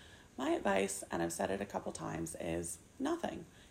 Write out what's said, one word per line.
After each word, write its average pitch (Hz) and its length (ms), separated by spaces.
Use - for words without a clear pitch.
My 269 140
advice, 196 580
and 170 140
I've 170 100
said 92 160
it 98 120
a 101 40
couple - 260
times, - 480
is 85 380
nothing. 294 460